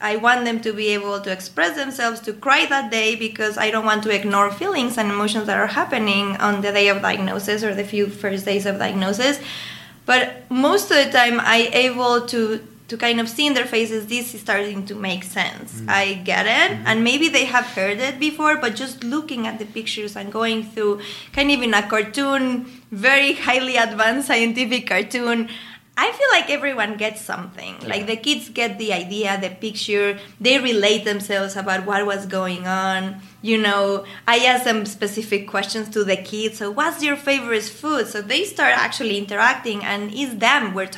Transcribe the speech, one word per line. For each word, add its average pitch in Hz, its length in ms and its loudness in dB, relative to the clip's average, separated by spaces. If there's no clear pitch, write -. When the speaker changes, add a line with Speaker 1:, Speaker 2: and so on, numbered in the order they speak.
Speaker 1:
I 214 160 -2
want 240 280 2
them 226 160 -2
to 220 120 -2
be 214 160 0
able 202 320 -2
to 196 100 -4
express 302 440 -2
themselves, 254 460 -2
to 214 120 -6
cry 277 340 2
that 269 240 0
day, 220 240 0
because 220 420 -4
I 214 140 2
don't 220 140 0
want 214 180 2
to 214 100 -2
ignore 202 380 2
feelings 254 460 -2
and 214 120 0
emotions 208 380 0
that 196 100 0
are 208 100 2
happening 202 680 0
on 202 240 0
the 202 100 0
day 202 180 4
of 196 120 0
diagnosis 196 640 -2
or 208 100 -2
the 196 120 -4
few 202 220 0
first 196 380 -4
days 202 200 0
of 196 120 -2
diagnosis. 196 600 0
But 254 460 2
most 294 400 4
of 311 60 6
the 277 140 4
time, 240 300 6
I 226 320 4
able 247 540 4
to, 220 340 0
to 226 80 -8
kind 233 220 2
of 226 100 0
see 294 180 0
in 285 80 2
their 240 100 0
faces, 220 420 -2
this 240 280 -4
is 208 60 -14
starting 202 460 -2
to 202 80 -10
make 190 280 -4
sense. - 580 -6
Speaker 2:
Mm. 214 80 -6
Speaker 1:
I 196 260 2
get 185 300 0
it. 294 320 2
Speaker 2:
Mm-hmm. - 100 -6
Speaker 1:
And 220 160 4
maybe 285 260 4
they 269 160 2
have 240 200 2
heard 202 340 -2
it 262 200 -4
before, 302 380 2
but 240 180 -2
just 254 280 -8
looking 247 440 -4
at 220 100 -6
the 214 80 -8
pictures 214 500 -8
and 202 160 -10
going 226 320 0
through 208 380 0
kind 285 180 2
of 269 120 4
in 226 100 2
a 208 140 4
cartoon, 247 800 0
very 269 420 4
highly 254 440 0
advanced 226 500 2
scientific 233 600 2
cartoon, 226 600 0
I 359 140 2
feel 539 200 2
like 349 180 4
everyone 254 480 -2
gets 214 240 -4
something. - 600 -10
Speaker 2:
Yeah. 120 60 -12
Speaker 1:
Like, 202 180 -4
the 226 120 -2
kids 285 320 -2
get 233 280 -2
the 214 140 -4
idea, 196 480 -2
the 190 100 -4
picture, 202 720 -2
they 254 180 6
relate 214 460 2
themselves 202 500 -2
about 190 300 -2
what 202 200 0
was 196 200 -2
going 185 420 -4
on. 190 540 -2
You 220 200 2
know, 202 420 2
I 240 120 6
ask 247 260 4
them 220 200 2
specific 202 600 -4
questions 208 440 -4
to 214 120 2
the 190 140 0
kids. 214 400 -6
So, 208 120 -6
"What's 302 320 -2
your 285 140 2
favorite 240 480 0
food?" 294 440 -2
So 208 140 -8
they 254 220 0
start 302 340 2
actually 220 400 -2
interacting, 208 680 0
and 208 280 -4
it's 254 220 0
them 220 380 2
we're 190 120 -2